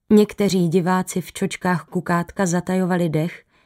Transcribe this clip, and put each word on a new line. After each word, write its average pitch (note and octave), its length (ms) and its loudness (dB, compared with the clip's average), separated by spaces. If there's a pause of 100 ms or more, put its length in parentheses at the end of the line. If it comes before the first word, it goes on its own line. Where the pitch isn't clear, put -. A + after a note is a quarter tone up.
(100)
Někteří G3+ 580 4
diváci F#3 520 0
v - 120 -12
čočkách F3+ 520 -4
kukátka F3 640 -4
zatajovali F3 640 0
dech, D#3 360 -4 (200)